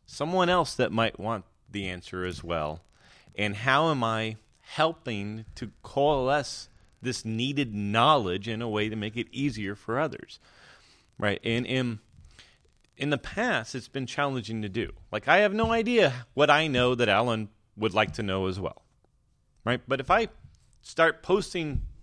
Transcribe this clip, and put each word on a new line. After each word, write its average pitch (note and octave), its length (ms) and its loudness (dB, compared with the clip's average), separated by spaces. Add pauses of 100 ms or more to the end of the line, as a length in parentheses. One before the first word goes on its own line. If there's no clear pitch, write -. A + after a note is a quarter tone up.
someone F3 440 0
else F3+ 260 2
that B2+ 160 2
might A2+ 280 0
want G#2 260 -6 (240)
the G2 200 -6
answer F2+ 340 -8
as E2+ 200 -6
well. D#2+ 400 -4 (520)
And G2+ 220 -2
how C#3 340 2
am C3 120 0
I A2 340 -2 (240)
helping A2 840 -4 (100)
to G#2+ 160 -10 (120)
coalesce C#3 880 0 (320)
this B2 240 -6
needed A#2+ 500 -2
knowledge G#2 720 2
in A2+ 140 -4
a A#2+ 80 -4
way G#2 200 0
to G#2+ 60 -6
make G#2+ 220 -6
it A#2 140 -4
easier A2 440 -4
for A#2 240 -4
others? - 400 -6 (800)
Right? G2+ 240 0
And A#2 220 0
in, B2 340 -2 (960)
in C#3 140 -2
the D3 80 2
past, F#3 580 -4
it's B2 140 -10
been C3+ 180 -6
challenging A#2 540 -4
to G#2 80 -6
do. G2 240 -4 (180)
Like, G#2+ 160 -4
I E3 120 8
have G3+ 140 4
no A3+ 180 2
idea G#3+ 640 2
what D3 160 6
I D#3 180 6
know B2+ 280 2
that A#2 140 2
Alan A2 400 2 (260)
would G#2 180 0
like G2+ 200 2
to A2 100 -6
know F#2+ 240 0
as F#2+ 120 -4
well. - 220 -8 (840)
Right? A#2+ 220 0
But C3 120 0
if C3 100 -2
I G#3+ 200 4 (520)
start - 400 2
posting E3+ 600 0 (220)